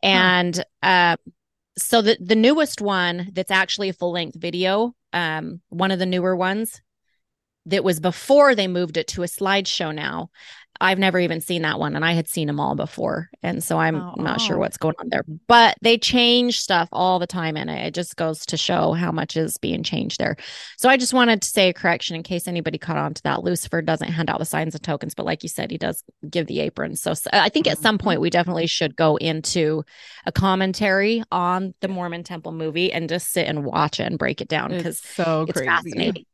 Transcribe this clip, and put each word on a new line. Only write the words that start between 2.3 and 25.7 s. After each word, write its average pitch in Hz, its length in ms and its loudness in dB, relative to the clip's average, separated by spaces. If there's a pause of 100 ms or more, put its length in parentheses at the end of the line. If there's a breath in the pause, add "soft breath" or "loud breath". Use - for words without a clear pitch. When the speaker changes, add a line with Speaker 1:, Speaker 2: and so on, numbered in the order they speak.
Speaker 2:
newest 285 460 4
one 180 500 0
that's 185 200 -4
actually 190 380 2
a 180 40 -4
full-length 175 420 -4
video, 185 580 0 (200)
um, 160 560 -4
one 185 220 0
of 185 80 -2
the 185 60 0
newer 185 300 0
ones 190 460 -4 (840)
that 190 160 0
was 175 160 2
before 269 560 6
they 196 120 0
moved 175 300 -2
it 160 100 -2
to - 160 -4
a 175 40 -4
slideshow 190 680 -2
now. 160 380 -6 (520 loud breath)
I've 185 140 4
never 185 220 2
even 165 220 0
seen 175 200 -2
that 156 160 -2
one, 147 180 -2
and 151 80 -2
I 170 100 2
had 165 140 0
seen 151 220 -4
'em 147 100 -2
all 143 140 0
before. - 560 -4 (140)
And 175 200 -4
so 165 140 -2
I'm 160 200 0
Speaker 1:
Oh, 175 200 -8
Speaker 2:
not - 240 -2
sure - 140 -2
Speaker 1:
oh. - 60 -2
Speaker 2:
what's - 160 -4
going 160 200 -2
on 170 120 -10
there. - 140 -2 (240)
But 233 360 8
they 233 160 4
change 240 600 2
stuff 175 320 0
all 185 280 2
the 175 80 -2
time, 160 280 -4
and 151 140 -6
it 156 240 -6
just 170 220 -6
goes 160 320 -4
to 160 100 -4
show 165 360 2
how 170 180 0
much 160 260 -4
is 160 220 -2
being 165 240 -4
changed - 360 -4
there. - 180 -2 (420 loud breath)
So 254 100 4
I 262 80 6
just 247 160 -2
wanted 233 300 4
to - 40 -4
say 190 220 4
a 170 40 -2
correction 170 420 -2
in 160 80 -8
case 175 240 -6
anybody 165 320 -4
caught 160 180 -4
on 151 160 -2
to - 80 -14
that. 143 220 -2
Lucifer 170 400 -2
doesn't 160 280 -2
hand 165 200 -2
out - 80 -2
the 165 60 -4
signs 160 280 -4
and 156 100 -12
tokens, 156 300 -6
but - 140 -8
like 160 160 -4
you 165 60 -8
said, - 200 -6
he 165 80 -8